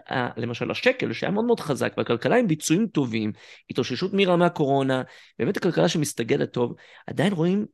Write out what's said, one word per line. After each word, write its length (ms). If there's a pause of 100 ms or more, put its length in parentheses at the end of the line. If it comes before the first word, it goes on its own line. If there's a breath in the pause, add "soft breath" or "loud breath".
ה-, 320
למשל 300
השקל, 420
שהיה 180
מאוד 140
מאוד 140
חזק, 380
והכלכלה 380
עם 120
ביצועים 400
טובים, 440 (380 loud breath)
התאוששות 440
מהירה 220
מהקורונה, 680 (380 loud breath)
באמת 180
הכלכלה 320
שמסתגלת 640
טוב, 220 (340 loud breath)
עדיין 260
רואים 400